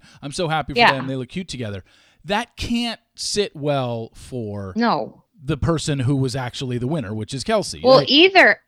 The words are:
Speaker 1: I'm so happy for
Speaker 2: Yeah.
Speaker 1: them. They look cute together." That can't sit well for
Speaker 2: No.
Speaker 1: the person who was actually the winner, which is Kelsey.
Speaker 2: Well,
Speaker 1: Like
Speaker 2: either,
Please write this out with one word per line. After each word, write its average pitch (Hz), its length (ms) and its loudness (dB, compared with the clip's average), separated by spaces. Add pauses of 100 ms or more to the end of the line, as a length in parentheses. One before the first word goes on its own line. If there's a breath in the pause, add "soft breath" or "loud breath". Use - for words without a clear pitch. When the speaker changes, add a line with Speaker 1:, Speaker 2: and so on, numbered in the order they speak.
(240 soft breath)
Speaker 1:
I'm 143 80 -10
so 175 160 -4
happy 151 260 -4
for 240 60 2
Speaker 2:
Yeah. 202 140 8
Speaker 1:
them. 131 120 -4
They 135 100 -6
look 127 140 -8
cute 185 180 -10
together." 104 360 -8 (420 soft breath)
That 208 320 -4
can't 233 420 -2 (140)
sit - 420 -4
well 131 600 -2
for 104 600 -10
Speaker 2:
No. 214 480 -2 (160)
Speaker 1:
the 139 180 -4
person 156 420 -2
who 135 160 0
was 131 200 0
actually 123 440 -6
the 123 80 -4
winner, 131 260 -4
which 107 220 -8
is 120 80 -8
Kelsey. 214 400 -4
Speaker 2:
Well, 254 140 8
Speaker 1:
Like - 120 2
Speaker 2:
either, 311 580 6